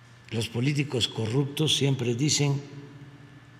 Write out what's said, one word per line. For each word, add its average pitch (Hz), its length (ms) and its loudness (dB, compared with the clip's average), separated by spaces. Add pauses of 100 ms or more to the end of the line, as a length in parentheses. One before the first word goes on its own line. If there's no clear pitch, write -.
(320)
Los 110 180 -2
políticos 135 580 0
corruptos 135 680 0
siempre 131 380 2
dicen: 143 460 2 (1000)